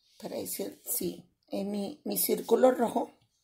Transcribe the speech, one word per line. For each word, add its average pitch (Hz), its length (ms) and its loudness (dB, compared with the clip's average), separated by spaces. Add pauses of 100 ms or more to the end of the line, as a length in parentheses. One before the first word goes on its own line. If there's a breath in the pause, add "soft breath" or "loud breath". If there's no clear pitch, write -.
(200)
Para - 160 -8
decir, - 480 -8
sí, - 400 -6 (240)
en 196 220 -4
mi, 202 340 -6
mi 208 140 -4
círculo - 520 4
rojo. 254 420 0 (320)